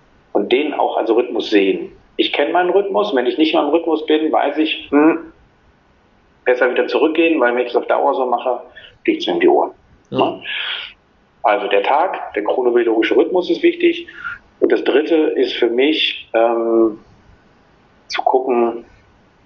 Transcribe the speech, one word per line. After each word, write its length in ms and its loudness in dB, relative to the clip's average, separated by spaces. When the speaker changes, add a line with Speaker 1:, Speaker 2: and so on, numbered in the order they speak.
Speaker 1:
und 180 -2
den 220 0
auch 240 -2
als 120 -2
Rhythmus 420 0
sehen. 400 0
Ich 160 -2
kenn 180 0
meinen 200 0
Rhythmus, 440 0
wenn 120 0
ich 100 -4
nicht 160 2
in 80 2
meinem 80 -2
Rhythmus 360 0
bin, 260 0
weiß 260 0
ich, 320 -2
hm, 420 2
besser 280 2
wieder 160 0
zurückgehen, 520 2
weil 160 2
wenn 60 0
ich 100 -4
das 100 0
auf 60 -10
Dauer 280 2
so 100 -2
mache, 360 -2
fliegt's 240 -2
mir 60 -2
um 60 -2
die 80 4
Ohren. 240 2
Speaker 2:
Ja. 100 -8
Speaker 1:
Ne? 240 -2
Also 240 0
der 160 0
Tag, 500 -2
der 100 -4
chronobiologische 720 0
Rhythmus 340 2
ist 140 -2
wichtig. 440 0
Und 120 2
das 120 0
dritte 320 0
ist 380 0
für 160 0
mich, 640 -2
ähm, 680 2
zu 140 -8
gucken, 640 0